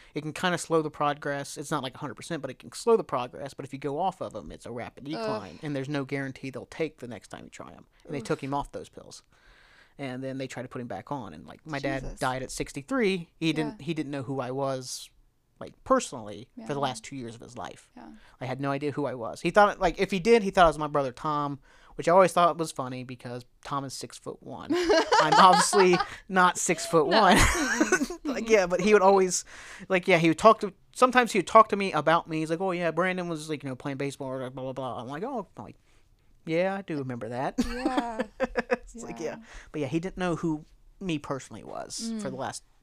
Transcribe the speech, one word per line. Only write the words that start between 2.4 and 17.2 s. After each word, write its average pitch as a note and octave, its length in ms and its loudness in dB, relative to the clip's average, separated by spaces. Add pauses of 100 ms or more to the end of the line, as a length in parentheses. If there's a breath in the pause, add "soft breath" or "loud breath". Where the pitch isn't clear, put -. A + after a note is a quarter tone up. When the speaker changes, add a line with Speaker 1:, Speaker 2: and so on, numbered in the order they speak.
Speaker 1:
but C3+ 120 -8
it - 80 -18
can - 120 -18
slow A3+ 240 4
the F3+ 80 2
progress. C3 480 -6
But C3+ 140 -14
if - 60 -16
you C3+ 80 -10
go C#3+ 180 -4
off F3+ 240 -2
of A2 140 -10
'em, D#2 160 -12
it's - 120 -18
a - 60 -12
rapid A#2 380 -12
Speaker 2:
Ugh. - 40 -6
Speaker 1:
decline, G#3+ 480 -6
and D3 160 -6
there's C3+ 120 -6
no C#3+ 160 -4
guarantee C3+ 460 -8
they'll B2+ 160 -12
take - 320 -8
the B2 100 -12
next A2 200 -14
time - 160 -16
you - 60 -20
try - 220 -18
'em. - 140 -20 (200 soft breath)
And D3+ 80 -10
they C#3+ 40 -6
Speaker 2:
Oof. B2+ 60 -10
Speaker 1:
took D#3 200 -4
him C3+ 100 -4
off C#3 180 -4
those E2 160 -12
pills. - 340 -20 (760 soft breath)
And C3 260 -10
then C3+ 140 -8
they C3+ 100 -6
tried B2+ 160 -10
to B2 40 -14
put B2+ 120 -10
him A#2+ 80 -10
back G2 240 -10
on. G2+ 220 -10
And, E2 120 -18
like, - 200 -20
my D3 140 -6
dad C3+ 220 -4
Speaker 2:
Jesus. C3+ 180 -10
Speaker 1:
died C3 240 -2
at - 80 -10
sixty-three. F#3 760 -2 (100)
He D#3+ 140 0
didn't, D3+ 280 -4
Speaker 2:
Yeah. C3 60 -14
Speaker 1:
he E3 80 -2
didn't D3 180 -6
know C#3 120 -6
who C3+ 160 -4
I C3 120 -4
was, C3 560 -6 (520)
like, - 120 -14 (120)
personally A2+ 640 -2 (140)
for A3+ 60 -16
the D3 60 -4
Speaker 2:
Yeah. C#3+ 60 -4
Speaker 1:
last B2+ 240 -4
two - 120 -14
years A#2 200 -10